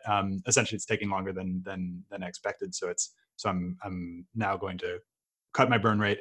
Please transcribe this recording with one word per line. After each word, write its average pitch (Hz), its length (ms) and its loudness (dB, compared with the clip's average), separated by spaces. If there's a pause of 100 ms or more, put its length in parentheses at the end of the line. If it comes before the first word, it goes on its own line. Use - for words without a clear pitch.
um, 98 380 2
essentially 110 300 4
it's - 80 -8
taking 104 260 0
longer 95 200 -2
than, 92 320 -4
than, 92 460 -6
than 98 140 -8
I 90 40 -6
expected. 95 460 -6
So 92 160 -4
it's, - 240 -4 (220)
so - 140 -2
I'm, 90 340 -2
I'm 87 500 -8
now 98 240 0
going 92 220 -6
to 90 180 -4 (560)
cut 127 160 6
my 120 80 6
burn 107 220 4
rate 104 220 4